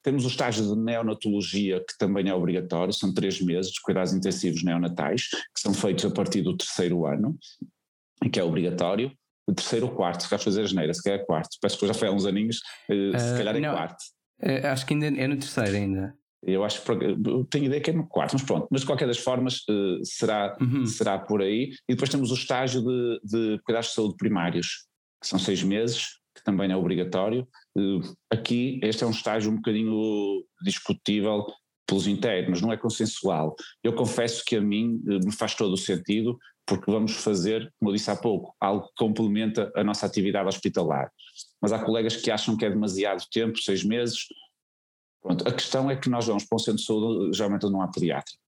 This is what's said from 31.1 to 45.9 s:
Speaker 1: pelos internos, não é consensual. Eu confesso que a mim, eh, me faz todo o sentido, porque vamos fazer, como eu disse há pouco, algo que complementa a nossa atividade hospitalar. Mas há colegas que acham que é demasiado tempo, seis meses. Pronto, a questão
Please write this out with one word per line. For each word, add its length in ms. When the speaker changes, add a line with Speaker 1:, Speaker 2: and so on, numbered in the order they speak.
Speaker 1:
pelos 220
internos, 540
não 100
é 60
consensual. 760
Eu 100
confesso 520
que 100
a 60
mim, 480
eh, 160
me 60
faz 240
todo 180
o 40
sentido, 600
porque 240
vamos 280
fazer, 600
como 140
eu 40
disse 140
há 60
pouco, 460
algo 260
que 100
complementa 800
a 80
nossa 220
atividade 420
hospitalar. 640
Mas 120
há 100
colegas 320
que 160
acham 240
que 100
é 40
demasiado 600
tempo, 280
seis 240
meses. 380
Pronto, 260
a 40
questão 400